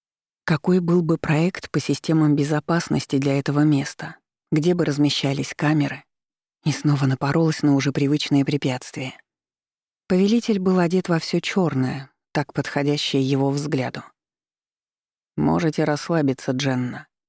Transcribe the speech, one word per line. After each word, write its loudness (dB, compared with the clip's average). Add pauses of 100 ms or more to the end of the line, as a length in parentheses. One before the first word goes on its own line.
(440)
какой 2
был 2
бы 0
проект -2
по 0
системам 2
безопасности -2
для 0
этого 0
места, 0 (340)
где 2
бы 0
размещались 0
камеры, 0 (600)
и 0
снова 0
напоролась 0
на 6
уже 2
привычные 2
препятствия. -4 (880)
Повелитель 2
был 2
одет 2
во 2
всё -2
чёрное, -2 (200)
так -4
подходящее -2
его 0
взгляду. -4 (1300)
«Можете 0
расслабиться, -2
Дженна», -4 (220)